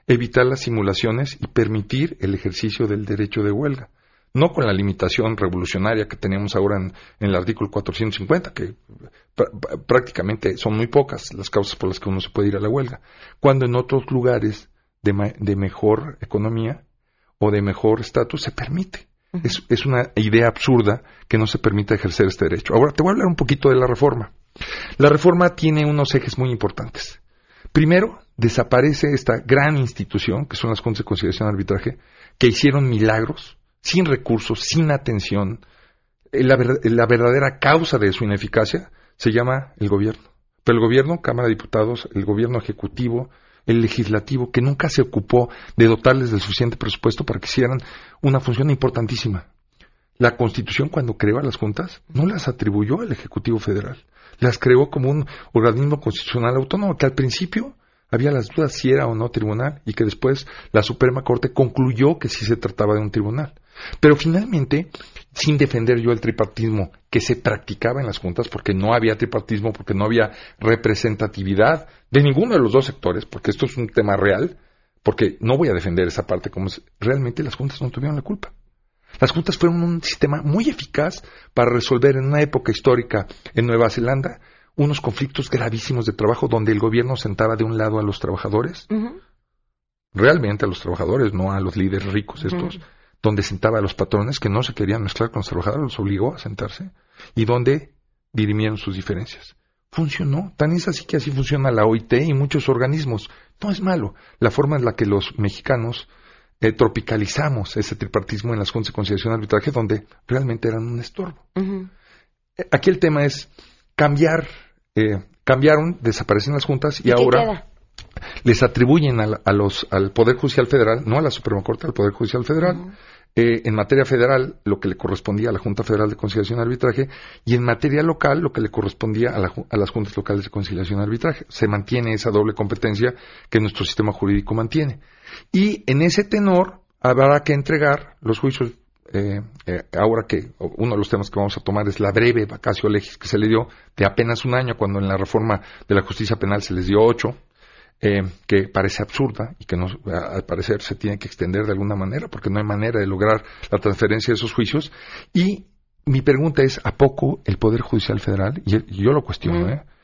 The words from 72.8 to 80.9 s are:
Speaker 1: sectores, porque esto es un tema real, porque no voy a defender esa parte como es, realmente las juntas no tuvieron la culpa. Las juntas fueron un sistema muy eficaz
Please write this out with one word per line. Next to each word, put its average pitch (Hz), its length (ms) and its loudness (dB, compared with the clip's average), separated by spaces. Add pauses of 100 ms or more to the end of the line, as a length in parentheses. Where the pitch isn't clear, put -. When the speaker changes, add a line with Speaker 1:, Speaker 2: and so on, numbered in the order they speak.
Speaker 1:
sectores, - 400 -4
porque - 280 -4
esto - 140 -4
es - 100 -8
un 117 120 -4
tema 104 280 2
real, 98 420 0 (440)
porque - 380 0
no 117 160 2
voy 156 120 2
a 107 40 2
defender 87 360 0
esa - 180 -4
parte 95 240 -4
como 95 160 -6
es, - 160 -10 (160)
realmente 123 440 -2
las 127 120 -8
juntas 139 260 -8
no 127 100 -4
tuvieron 147 260 -6
la 135 60 -6
culpa. - 300 -10 (680)
Las 131 120 4
juntas 165 260 -4
fueron 170 240 2
un 170 200 -2
sistema 147 400 -2
muy 180 260 0
eficaz - 560 -4 (280)